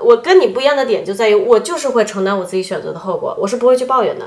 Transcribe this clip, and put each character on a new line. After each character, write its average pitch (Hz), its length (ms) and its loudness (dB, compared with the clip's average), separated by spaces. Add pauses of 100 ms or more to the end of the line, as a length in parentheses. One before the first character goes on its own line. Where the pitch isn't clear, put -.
我 233 100 8
跟 359 240 4
你 262 80 0
不 202 140 -2
一 - 20 -4
样 285 140 2
的 269 80 0
点 220 180 -2
就 190 100 -6
在 214 140 0
于， 208 80 4
我 214 240 4
就 339 180 -6
是 277 120 -4
会 233 160 2
承 190 180 -6
担 196 140 -2
我 185 80 -6
自 185 100 -8
己 185 80 -2
选 180 180 -8
择 156 120 -10
的 165 60 -12
后 180 180 -6
果， - 200 -6
我 185 80 -2
是 196 120 -4
不 240 100 0
会 254 80 4
去 254 80 -2
抱 254 200 0
怨 151 140 -4
的， - 100 -12